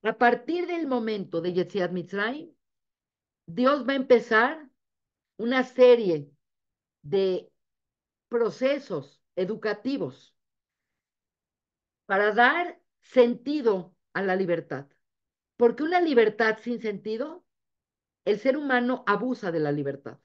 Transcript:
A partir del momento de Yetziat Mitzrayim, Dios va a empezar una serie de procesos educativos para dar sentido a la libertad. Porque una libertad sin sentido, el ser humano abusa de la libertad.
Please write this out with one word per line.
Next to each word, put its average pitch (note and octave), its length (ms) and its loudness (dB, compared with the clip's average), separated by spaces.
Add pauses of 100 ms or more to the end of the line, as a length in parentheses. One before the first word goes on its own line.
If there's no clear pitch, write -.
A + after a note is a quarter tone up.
A G#3+ 140 -4
partir D4+ 500 0
del E4+ 200 -4
momento A3 540 -4
de F3+ 120 -4
Yetziat F3 380 -2
Mitzrayim, G#3 640 -8 (920)
Dios B3 420 0
va C4+ 60 -2
a C#4 40 -2
empezar B3+ 720 2 (680)
una B3 260 0
serie A#3 680 4 (720)
de F#3 480 -2 (800)
procesos A#3+ 920 -4 (140)
educativos G#3 1000 -6 (1700)
para G3+ 280 0
dar D4+ 480 0 (200)
sentido A#3+ 920 0 (180)
a F3 80 -4
la F#3+ 140 0
libertad. E3 520 -4 (680)
Porque A#3 260 2
una F4 180 0
libertad A3 600 2
sin A#3+ 200 -8
sentido, A3+ 640 -8 (800)
el G3+ 140 0
ser C4 180 0
humano B3+ 500 -2
abusa G3+ 440 -2
de E3 80 -2
la D3 120 0
libertad. C#3 540 -6